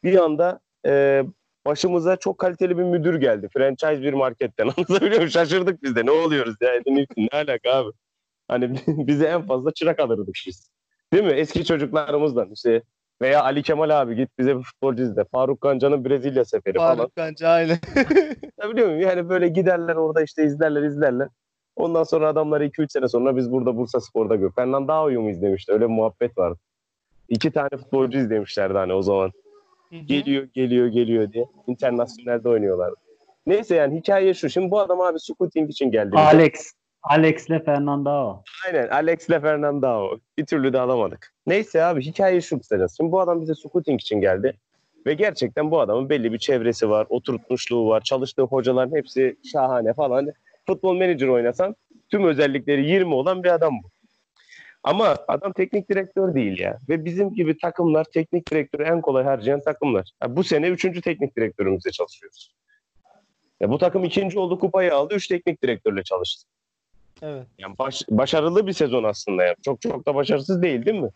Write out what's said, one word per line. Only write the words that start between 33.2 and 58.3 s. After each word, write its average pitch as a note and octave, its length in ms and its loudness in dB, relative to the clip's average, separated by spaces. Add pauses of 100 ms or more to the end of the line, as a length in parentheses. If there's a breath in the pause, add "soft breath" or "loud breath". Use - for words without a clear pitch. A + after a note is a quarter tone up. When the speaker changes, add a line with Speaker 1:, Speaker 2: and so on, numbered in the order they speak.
Speaker 1:
Neyse F#3+ 300 0
yani D3+ 220 2
hikaye F#3+ 360 2
şu. D#3+ 160 -4
Şimdi F#3 200 -2
bu G#3 100 2
adam F3+ 200 0
abi E3+ 200 0
scouting D#3+ 500 -4
için C#3 200 -2
geldi. G#2+ 260 0
Speaker 3:
Alex. D#3 560 6 (300)
Alex'le D#3+ 640 2
Fernandao. C#3+ 760 -2 (240)
Speaker 1:
Aynen. D3+ 220 0
Alex'le D#3+ 380 0 (140)
Fernandao. C#3+ 800 0 (200)
Bir D#3 80 -4
türlü C3+ 260 0
de C3 80 2
alamadık. B2 520 -2 (140)
Neyse F#3 380 0
abi E3 180 0
hikaye F3+ 380 2
şu D#3+ 180 -6
kısacası. F#2 380 -2
Şimdi E3 160 -2
bu F#3+ 80 2
adam F3 200 0
bize D#3+ 140 -4
scouting D3+ 460 -2
için G#2 200 -2
geldi. G2 360 0 (500)
Ve D3 80 0
gerçekten D3+ 560 -2
bu D#3+ 100 2
adamın A#2+ 280 0
belli A#2+ 240 0
bir A2+ 60 -6
çevresi A#2 520 0
var, G#2+ 180 2
oturtmuşluğu A#2+ 800 -2
var. A2 120 2
Çalıştığı C3 420 -4
hocaların B2+ 540 0
hepsi C3 400 -2 (160)
şahane B2+ 420 0
falan. C#3 340 -2 (380)
Futbol F#3 280 -2
manager F3 340 0
oynasan B2 480 0 (320)
tüm G3+ 160 0
özellikleri C#3+ 680 2
yirmi F3+ 240 2
olan F3+ 300 0
bir F3+ 100 4
adam D#3+ 280 0
bu. F2+ 60 -20 (960 soft breath)
Ama F3 320 2 (120)
adam F3+ 240 -4
teknik F#3+ 380 -4
direktör F#3+ 440 -2
değil G2+ 240 -2
ya. G2+ 200 -4 (100)
Ve D#3 160 -2
bizim F#3+ 300 -2
gibi D#3+ 240 -2
takımlar E3 460 0
teknik E3 460 -4